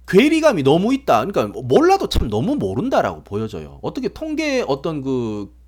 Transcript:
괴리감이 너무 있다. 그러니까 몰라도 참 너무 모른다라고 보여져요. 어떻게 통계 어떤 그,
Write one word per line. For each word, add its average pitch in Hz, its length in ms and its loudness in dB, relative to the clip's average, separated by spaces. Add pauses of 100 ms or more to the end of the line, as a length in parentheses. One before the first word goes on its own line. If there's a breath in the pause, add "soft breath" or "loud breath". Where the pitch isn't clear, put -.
괴리감이 285 540 4
너무 175 320 4
있다. 131 320 2
그러니까 113 340 -4
몰라도 311 480 4
참 - 220 -2
너무 151 260 -2
모른다라고 170 640 -2
보여져요. 98 600 -10
어떻게 254 260 -6
통계 302 580 -4
어떤 147 360 -4
그, 117 520 -4 (140)